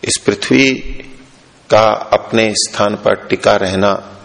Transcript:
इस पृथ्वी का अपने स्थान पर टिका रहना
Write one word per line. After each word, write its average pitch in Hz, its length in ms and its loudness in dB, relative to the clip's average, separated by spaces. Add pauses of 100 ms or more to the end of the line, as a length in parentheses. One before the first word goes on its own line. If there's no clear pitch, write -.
इस - 100 -4 (120)
पृथ्वी 131 500 2 (920)
का 110 200 6
अपने 107 640 0
स्थान 104 400 -2
पर 104 320 -2
टिका - 280 2
रहना 98 680 -2